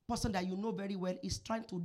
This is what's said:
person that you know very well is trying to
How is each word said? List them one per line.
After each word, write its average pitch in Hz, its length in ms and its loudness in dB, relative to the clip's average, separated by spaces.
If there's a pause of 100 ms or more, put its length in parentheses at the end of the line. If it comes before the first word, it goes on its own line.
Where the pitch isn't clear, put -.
person 226 240 2
that 185 140 2
you 185 100 0
know 214 160 0
very 196 240 -2
well 185 260 2
is - 160 -2
trying 226 260 -2
to 175 200 -2